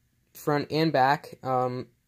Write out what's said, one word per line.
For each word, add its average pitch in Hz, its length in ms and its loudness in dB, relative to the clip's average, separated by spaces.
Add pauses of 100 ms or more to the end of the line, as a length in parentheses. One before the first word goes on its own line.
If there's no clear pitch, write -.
(340)
front 147 360 -2
and 156 220 2
back, 139 500 2
um, 127 440 -2 (220)